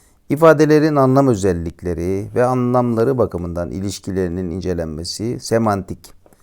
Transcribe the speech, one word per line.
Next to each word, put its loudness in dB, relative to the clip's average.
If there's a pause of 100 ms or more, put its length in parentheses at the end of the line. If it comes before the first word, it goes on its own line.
(280)
ifadelerin 4
anlam 4
özellikleri -2
ve 2
anlamları 0
bakımından -4
ilişkilerinin -4
incelenmesi, -6
semantik, -2 (300)